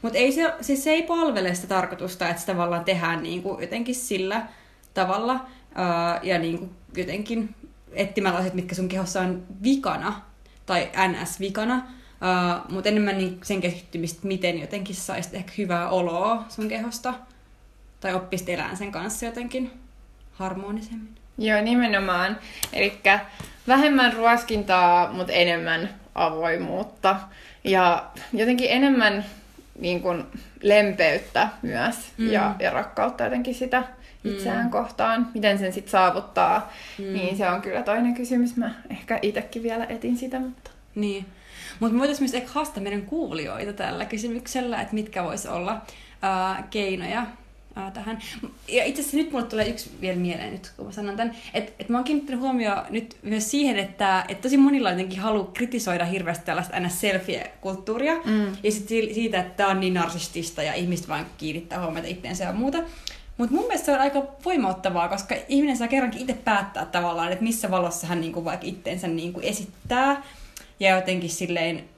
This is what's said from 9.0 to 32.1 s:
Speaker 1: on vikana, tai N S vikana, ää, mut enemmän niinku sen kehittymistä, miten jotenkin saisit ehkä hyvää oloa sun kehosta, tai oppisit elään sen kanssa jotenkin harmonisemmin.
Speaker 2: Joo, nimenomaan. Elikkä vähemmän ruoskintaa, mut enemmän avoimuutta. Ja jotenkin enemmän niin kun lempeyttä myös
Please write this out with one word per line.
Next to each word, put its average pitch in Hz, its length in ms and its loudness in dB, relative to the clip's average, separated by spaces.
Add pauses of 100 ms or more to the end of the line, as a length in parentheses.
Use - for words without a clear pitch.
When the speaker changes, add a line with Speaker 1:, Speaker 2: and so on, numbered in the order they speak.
Speaker 1:
on 180 220 0 (200)
vikana, 208 580 0 (440)
tai 175 240 0 (180)
N 175 180 -2
S - 140 -8
vikana, 214 420 0 (400)
ää, 180 480 2
mut 190 180 -2
enemmän 208 300 4
niinku 180 280 -2
sen 190 160 -2
kehittymistä, 170 680 -4
miten 180 320 -2
jotenkin 185 360 -8
saisit - 380 -8
ehkä 180 240 -8
hyvää 175 320 -2
oloa 185 600 0
sun 214 180 -6
kehosta, 226 460 -4 (840)
tai 190 140 -2
oppisit 185 360 -4
elään 175 280 -4
sen 202 140 -8
kanssa 208 340 -6
jotenkin 240 460 -6 (600)
harmonisemmin. 202 760 -6 (300)
Speaker 2:
Joo, 214 220 4
nimenomaan. 202 760 2 (360)
Elikkä 202 460 4 (480)
vähemmän 262 460 6
ruoskintaa, 202 1000 6
mut 185 160 -4
enemmän 170 600 2 (260)
avoimuutta. 170 1000 0 (480)
Ja 185 400 6 (300)
jotenkin 240 360 2
enemmän 233 560 4 (540)
niin 175 220 -2
kun 175 260 -2 (340)
lempeyttä 196 880 4 (120)
myös 135 340 -2 (220)